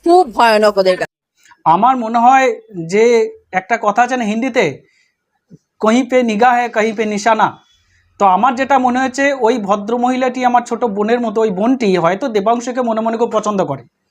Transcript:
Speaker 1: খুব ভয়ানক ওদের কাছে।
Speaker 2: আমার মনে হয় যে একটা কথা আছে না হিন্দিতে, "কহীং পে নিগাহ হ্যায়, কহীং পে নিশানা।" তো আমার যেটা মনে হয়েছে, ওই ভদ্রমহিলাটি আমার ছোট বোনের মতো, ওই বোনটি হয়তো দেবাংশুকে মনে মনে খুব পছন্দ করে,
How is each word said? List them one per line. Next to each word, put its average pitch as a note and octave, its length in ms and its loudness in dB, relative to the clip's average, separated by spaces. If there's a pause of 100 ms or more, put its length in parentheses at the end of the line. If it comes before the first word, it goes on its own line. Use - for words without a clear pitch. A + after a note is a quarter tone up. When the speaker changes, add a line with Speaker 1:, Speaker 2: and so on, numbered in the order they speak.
Speaker 1:
খুব E4+ 300 4
ভয়ানক A3+ 440 2
ওদের F#3+ 200 2
কাছে। E3+ 180 -8 (500)
Speaker 2:
আমার G#3+ 320 4
মনে A#3 200 -4
হয় B3+ 380 4 (320)
যে A3 420 2 (220)
একটা F#3 300 -4
কথা G#3 200 0
আছে B3 160 0
না B3 80 -4
হিন্দিতে, A3 560 -2 (1000)
"কহীং A#3 300 0
পে B3+ 140 2
নিগাহ A#3 300 2
হ্যায়, A#3+ 160 -2
কহীং A3 260 -2
পে A3 100 -4
নিশানা।" G#3 520 0 (600)
তো G3+ 60 2
আমার G3 300 2
যেটা C4 240 0
মনে B3 200 0
হয়েছে, C#4 340 0
ওই B3 240 0
ভদ্রমহিলাটি B3 880 -2
আমার B3 160 2
ছোট A#3 220 -6
বোনের G#3+ 380 -2
মতো, A3+ 200 -2
ওই A3 80 2
বোনটি G#3 480 0
হয়তো F#3 300 0
দেবাংশুকে A#3 540 -2
মনে A3+ 200 -2
মনে A3+ 160 -4
খুব A#3 140 -2
পছন্দ G#3 340 -2
করে, C#3 180 -8 (280)